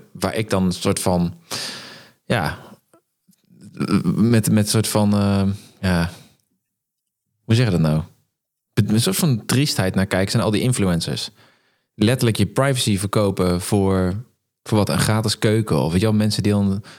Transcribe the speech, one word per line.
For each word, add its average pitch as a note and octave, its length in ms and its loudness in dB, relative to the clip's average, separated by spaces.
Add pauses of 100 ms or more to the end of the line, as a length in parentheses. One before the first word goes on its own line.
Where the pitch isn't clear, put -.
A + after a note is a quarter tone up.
(120)
waar - 240 -4
ik A2 140 -4
dan F#2+ 160 2
een F2+ 60 2
soort G2 280 -2
van, F2 340 0 (920)
ja, F#2 320 -2 (1600)
met, A2 360 2
met G#2+ 180 2
soort A2 180 0
van, G#2 260 2
eh, G2+ 300 2 (380)
ja, F2 280 0 (1300)
hoe A2 120 0
zeg B2 100 4
je G#2 60 0
dat E2+ 100 2
nou? D#2 200 2 (720)
Met G#2 180 0
een A2 100 2
soort F#3+ 140 0
van C3+ 300 0
triestheid A2+ 500 -2
naar F#2+ 100 0
kijk, F#2+ 240 0
zijn A2 140 0
al G#2+ 80 0
die F#2+ 100 0
influencers. F#2 680 -2 (680)
Letterlijk A#2 420 2
je G2+ 80 2
privacy B2+ 520 0
verkopen F#2 640 0
voor, F#2+ 520 0 (500)
voor A2+ 140 0
wat, G2+ 120 2
een - 100 0
gratis A2 400 0
keuken. G#2+ 400 0
Of C#2 120 0
weet F#2 100 0
je A2 60 2
wel, A2 80 2
mensen G#2 280 0
die G#2 80 2
dan G2+ 320 0 (160)